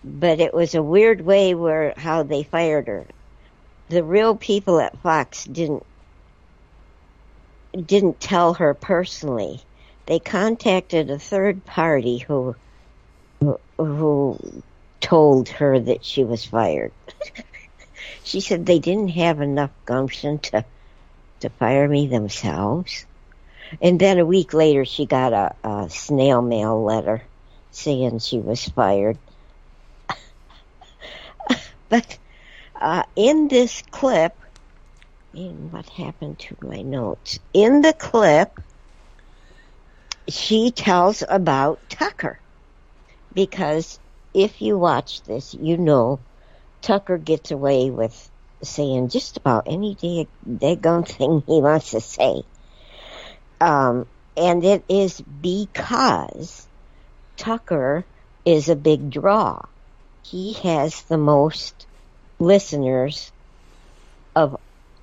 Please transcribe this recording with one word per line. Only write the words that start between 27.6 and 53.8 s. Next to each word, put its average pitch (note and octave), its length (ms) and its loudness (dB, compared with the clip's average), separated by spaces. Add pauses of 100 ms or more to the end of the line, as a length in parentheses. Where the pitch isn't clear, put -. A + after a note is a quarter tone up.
saying B2+ 480 -4
she - 180 -6
was A2 300 -6
fired. G2+ 500 0 (920)
<laughs> - 80 -10 (1700)
But, - 300 0 (600)
uh, E3 260 -2 (120)
in D4 320 4
this B3 420 2
clip, F3 460 0 (960)
and E3 400 -14
what - 160 -16
happened D#3 520 -14
to - 200 -18
my F#2+ 220 -14
notes? B2 560 -8 (160)
In A#3 260 6
the D4+ 140 4
clip, F3 640 2 (1700)
she A3 420 0
tells F#3+ 560 2
about D#3 600 0
Tucker. - 500 -6 (960)
Because E3+ 640 -4 (360)
if G3 260 0
you G#3+ 160 -2
watch E3 460 0
this, - 320 -12
you E3 240 -2
know C#3 420 2 (640)
Tucker G3 360 0
gets D#3 320 -4
away C#3 400 0
with A#2 400 -6 (320)
saying C3 460 -2
just - 280 -6
about A#2+ 300 0
any G3 280 -6
day, E3+ 320 -6 (220)
daggone E3 600 0
thing D3 380 0
he D#3+ 140 4
wants D3+ 320 4
to A2 80 -2
say. F2+ 420 -2 (1160)
Um, C3+ 460 2 (300)